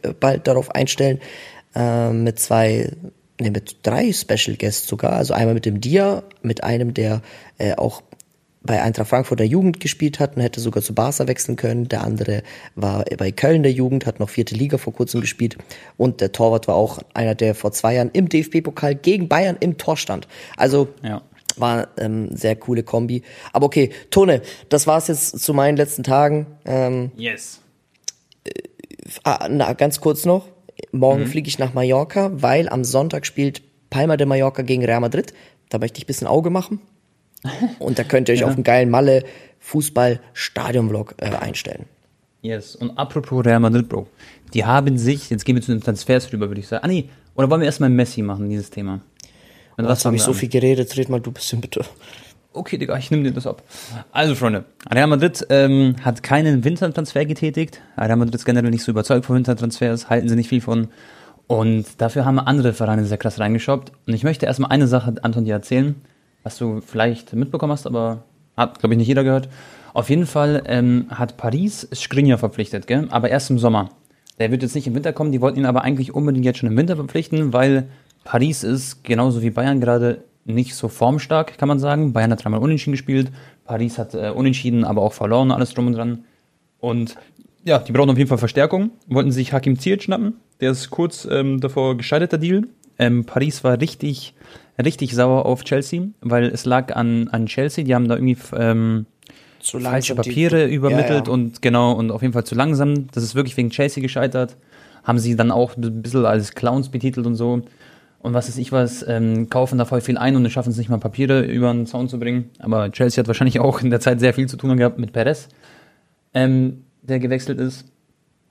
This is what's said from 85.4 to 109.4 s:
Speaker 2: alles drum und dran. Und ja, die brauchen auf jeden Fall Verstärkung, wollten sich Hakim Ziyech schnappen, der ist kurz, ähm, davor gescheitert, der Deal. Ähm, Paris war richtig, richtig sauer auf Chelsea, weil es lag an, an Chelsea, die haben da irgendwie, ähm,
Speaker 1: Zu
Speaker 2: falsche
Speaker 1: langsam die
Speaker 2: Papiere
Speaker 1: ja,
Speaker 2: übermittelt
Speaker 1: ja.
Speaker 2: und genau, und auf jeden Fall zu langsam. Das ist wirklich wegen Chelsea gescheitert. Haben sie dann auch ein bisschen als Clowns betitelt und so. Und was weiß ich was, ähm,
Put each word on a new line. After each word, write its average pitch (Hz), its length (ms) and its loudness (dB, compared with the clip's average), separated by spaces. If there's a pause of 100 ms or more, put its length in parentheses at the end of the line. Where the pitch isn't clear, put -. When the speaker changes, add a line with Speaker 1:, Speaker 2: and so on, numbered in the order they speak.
Speaker 2:
alles - 240 0
drum 123 140 0
und 120 60 0
dran. 117 300 -6 (540)
Und 117 380 -4 (480)
ja, - 160 4
die - 120 -8
brauchen 139 180 4
auf 127 60 4
jeden 131 120 4
Fall 123 100 2
Verstärkung, 147 520 0 (180)
wollten 139 240 2
sich 127 200 -4
Hakim 135 260 0
Ziyech 196 260 -2
schnappen, 202 300 -2 (260)
der 131 100 2
ist 131 200 -4
kurz, - 400 -4
ähm, 135 300 0
davor 131 380 0
gescheitert, 156 340 0
der 165 60 2
Deal. 180 240 2 (360)
Ähm, 120 280 2
Paris 143 360 -2
war 123 180 2
richtig, 147 540 -6 (480)
richtig 131 320 -2
sauer 127 300 4
auf 127 200 -2
Chelsea, 139 380 -2 (200)
weil 120 240 2
es - 180 -4
lag 127 320 0
an, 117 320 0
an 113 180 -2
Chelsea, 143 380 -4
die 127 100 2
haben 120 140 2
da 117 60 2
irgendwie, 127 240 2 (180)
ähm, 113 480 2 (560)
Speaker 1:
Zu - 200 -6
Speaker 2:
falsche 127 340 -2
Speaker 1:
langsam 120 80 0
die 123 80 -4
Speaker 2:
Papiere 160 320 2
Speaker 1:
ja, 139 60 2
Speaker 2:
übermittelt 139 580 2
Speaker 1:
ja. 120 60 -4
Speaker 2:
und 117 280 -2
genau, 120 320 4
und 113 180 -2
auf 110 120 -6
jeden 127 100 0
Fall 117 120 0
zu - 100 -8
langsam. 143 580 0
Das 120 100 -2
ist 113 120 -6
wirklich 131 240 -2
wegen 120 120 2
Chelsea 143 320 -2
gescheitert. 127 540 -2 (480)
Haben 120 140 2
sie 117 180 0
dann 117 140 4
auch 117 260 0
ein 113 260 -4
bisschen 120 220 0
als 107 300 0
Clowns 131 340 -2
betitelt 127 380 -4
und 117 80 0
so. 120 260 0 (600)
Und 120 140 -4
was 120 140 -2
weiß 123 100 -10
ich 123 140 -8
was, 123 340 0
ähm, 113 420 0